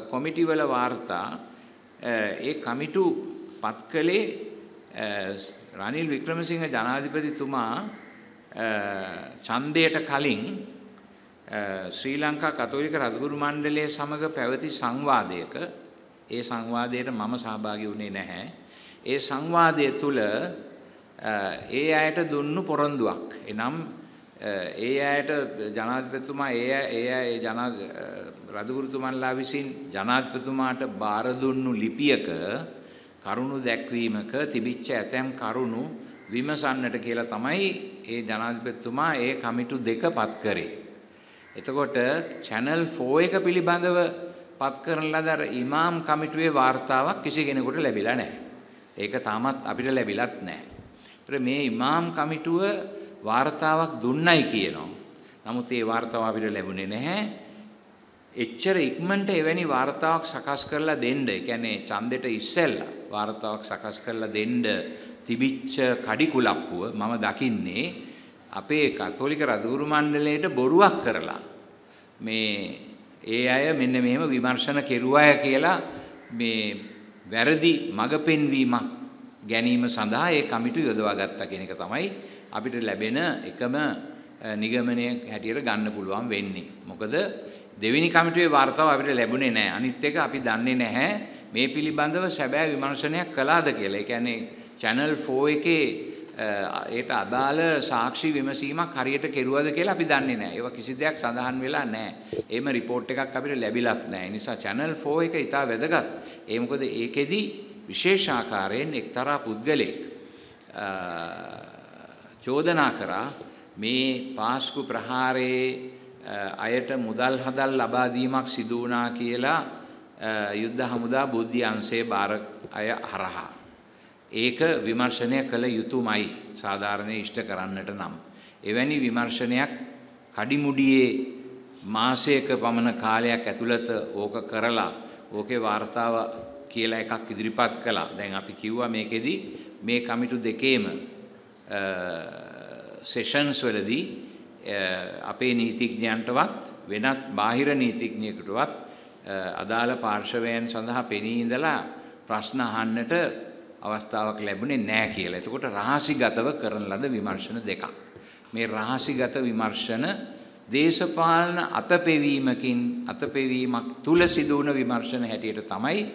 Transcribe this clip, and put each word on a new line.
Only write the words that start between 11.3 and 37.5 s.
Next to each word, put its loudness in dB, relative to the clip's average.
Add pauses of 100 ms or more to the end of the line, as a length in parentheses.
අ, -6
ශ්‍රී -4
ලංකා 0
කතෝලික -2
රදගුරු -2
මණ්ඩලය 0
සමග -6
පැවති -2
සංවාදයක, 0 (760)
ඒ -4
සංවාදයට -2
මම -2
සහභාගී -4
වුණේ -6
නැහැ. -8 (560)
ඒ 0
සංවාදය 4
තුළ, 0
අ, -4 (380)
ඒ 2
අයට 2
දුන්නු -2
පොරොන්දුවක්. 0 (100)
එනම්, -4 (640)
අ, -6 (260)
ඒ 0
අයට 2 (440)
ජනාධිපතිතුමා -4
ඒ 0
අය, 0
ඒ 0
අය, 0
ඒ 0
ජනා-, -2
අ, -10 (460)
රදගුරුතුමන්ලා -2
විසින් -2 (240)
ජනාධිපතිතුමාට 0 (120)
බාර 0
දුන්නු 2
ලිපියක 2 (880)
කරුණු -4
දැක්වීමක 0 (140)
තිබිච්ච -2
ඇතැම් -2
කරුණු -2 (480)
විමසන්නට 0
කියලා -2
තමයි 0 (400)